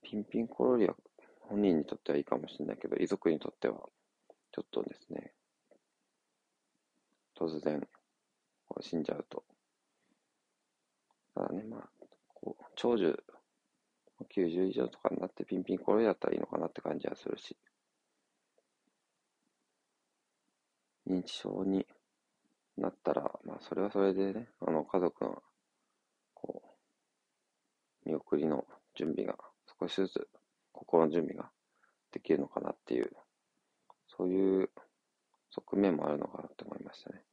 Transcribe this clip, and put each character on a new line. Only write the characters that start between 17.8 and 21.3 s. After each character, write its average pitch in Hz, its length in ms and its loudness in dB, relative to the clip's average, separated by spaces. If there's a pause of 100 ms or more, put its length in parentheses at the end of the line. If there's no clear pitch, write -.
認 92 160 0
知 - 100 -10